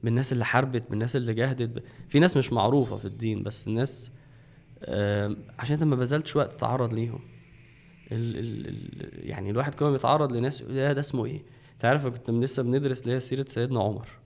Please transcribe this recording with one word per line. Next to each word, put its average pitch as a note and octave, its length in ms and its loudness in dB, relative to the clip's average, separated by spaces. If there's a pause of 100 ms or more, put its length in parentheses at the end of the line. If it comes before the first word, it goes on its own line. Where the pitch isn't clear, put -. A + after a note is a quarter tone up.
بالناس A#2 300 0
اللي A#2+ 120 2
حاربت، B2 440 2
بالناس A2+ 260 -2
اللي A#2+ 180 0
جاهدت، B2 360 0 (100)
ب-، - 40 -14 (260)
في C#3+ 100 6
ناس F3 180 8
مش C3 160 2
معروفة A2+ 440 4
في G#2 80 -8
الدين، G#2 380 -2
بس G#2 240 -8
الناس، A#2 440 -2 (720)
آم، G2+ 540 0 (220)
عشان C3 140 -2
أنت D3+ 100 2
ما D3 120 4
بذلتش B2+ 400 0
وقت D3 180 2
تتعرض A#2 400 0
ليهم. A2+ 260 -2 (920)
ال-، A#2 260 -2
ال-، A2 300 -6
ال-، - 600 -10
يعني G2 200 -6
الواحد C3+ 260 0
كل D3 100 0
ما D3 60 4
بيتعرض C#3 400 2
لناس B2 300 -2
يقول: A#2+ 160 -8
"يا C#3 160 2
ده C#3 60 0
اسمه C3 260 -2
إيه؟" C#3+ 180 -6 (300)
أنت - 120 -4
عارف، C#3 200 4
أنا B2 120 -2
كنت - 120 -10
لسه B2+ 340 0
بندرس B2+ 380 0
اللي A#2+ 120 -2
هي C3 60 0
سيرة C3+ 280 -4
سيدنا A#2+ 360 0
عمر. G#2+ 240 -2 (180)